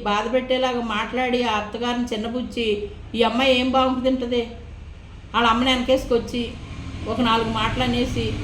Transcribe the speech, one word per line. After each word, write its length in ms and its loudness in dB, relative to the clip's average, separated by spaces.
బాధ 280 0
పెట్టేలాగా 480 2
మాట్లాడి, 640 0
ఆ 140 2
అత్తగారిని 560 -2
చిన్నబుచ్చి, 760 -2
ఈ 80 4
అమ్మాయి 360 4
ఏం 120 2
బాగుంటుందంటది? 760 2
వాళ్ళ 140 4
అమ్మని 260 4
వెనకేసుకొచ్చి 760 0
ఒక 140 -2
నాలుగు 280 2
మాటలు 340 0
అనేసి, 500 0